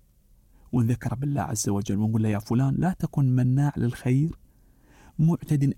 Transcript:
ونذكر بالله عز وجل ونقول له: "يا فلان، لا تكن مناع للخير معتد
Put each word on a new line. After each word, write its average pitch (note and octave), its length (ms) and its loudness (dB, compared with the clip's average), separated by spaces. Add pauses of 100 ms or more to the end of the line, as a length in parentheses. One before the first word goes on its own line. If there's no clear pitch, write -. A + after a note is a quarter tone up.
(720)
ونذكر A#2+ 440 0
بالله C#3+ 260 -4
عز G#2+ 280 -4
وجل G2+ 280 -2
ونقول A2 260 0
له: A2 60 2
"يا G#2 100 0
فلان، C3 360 0
لا F3+ 180 0
تكن C3+ 420 0
مناع C3 420 2
للخير B2+ 600 0 (840)
معتد D3+ 580 2